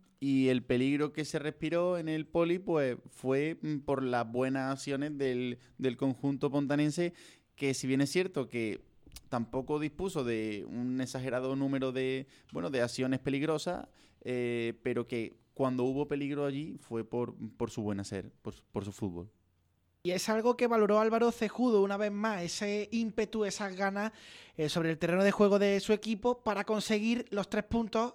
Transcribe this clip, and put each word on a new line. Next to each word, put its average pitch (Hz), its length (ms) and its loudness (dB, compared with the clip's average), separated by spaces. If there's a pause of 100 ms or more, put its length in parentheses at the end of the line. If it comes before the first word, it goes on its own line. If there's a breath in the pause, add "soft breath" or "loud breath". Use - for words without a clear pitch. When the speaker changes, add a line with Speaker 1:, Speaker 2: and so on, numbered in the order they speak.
(200)
Speaker 1:
y 135 300 4
el 127 120 4
peligro 139 520 2
que 156 100 -4
se 151 160 -2
respiró 165 580 0
en 160 120 -4
el 156 160 -2
Poli, 170 340 2
pues, 151 380 0 (140)
fue, 143 500 0
mm, 151 180 -2
por 135 240 0
las 120 260 0
buenas 131 440 0
acciones 139 440 -4
del, 127 420 -2 (180 soft breath)
del 127 180 0
conjunto 139 560 0
pontanense, 147 640 2 (420 soft breath)
que 139 180 0
si 131 140 -4
bien 135 140 4
es 143 100 2
cierto 180 380 0
que 113 360 -4 (440)
tampoco 131 480 -2
dispuso 156 460 -4
de 110 460 -2
un 123 320 -4
exagerado 127 560 -4
número 135 340 0
de, 131 360 -2 (260 soft breath)
bueno, 170 160 -4
de 131 120 0
acciones 127 380 0
peligrosas, 151 680 -2 (360 soft breath)
eh, 120 600 -2
pero 120 220 0
que 117 300 -6 (180)
cuando 127 300 0
hubo 135 240 0
peligro 143 380 -2
allí 143 340 -6
fue 113 240 -4
por, 120 320 -4 (220)
por 117 120 -2
su 113 120 -6
buen 104 180 -2
hacer, 98 320 -6 (100)
por, 107 120 -10 (180)
por 98 140 -4
su 101 80 -8
fútbol. 90 360 -6 (760)
Speaker 2:
Y 175 80 0
es - 180 -2
algo 226 260 2
que 240 120 2
valoró 214 340 6
Álvaro 226 300 4
Cejudo 226 500 2
una 202 160 2
vez 208 120 0
más, 202 320 -2
ese 208 520 -4
ímpetu, 220 500 0
esas 196 320 -4
ganas, 202 380 -2 (420 loud breath)
eh, 151 140 0
sobre 165 220 0
el 160 60 -2
terreno 180 280 4
de 202 60 8
juego 202 280 6
de 196 220 2
su 214 100 0
equipo 220 500 0
para 202 220 0
conseguir 220 640 0
los 202 200 -2
tres 208 160 0
puntos, 233 500 0